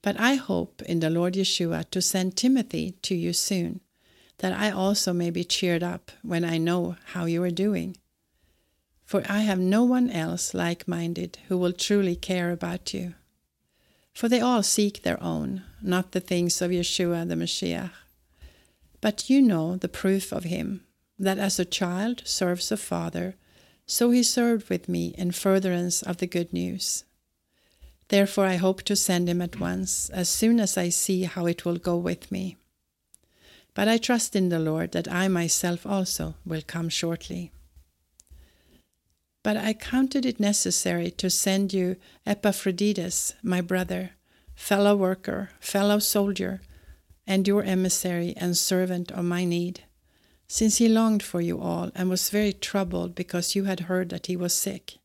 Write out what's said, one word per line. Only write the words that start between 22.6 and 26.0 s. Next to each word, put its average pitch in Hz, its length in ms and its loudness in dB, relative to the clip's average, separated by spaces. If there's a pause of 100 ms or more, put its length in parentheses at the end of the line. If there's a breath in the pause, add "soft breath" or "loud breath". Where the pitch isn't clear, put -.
a 214 40 -2
father, 170 600 -6 (540 soft breath)
so 240 200 4
he 247 120 6
served 233 460 2
with 180 200 -2
me 175 280 -2
in 180 140 -2
furtherance 180 720 2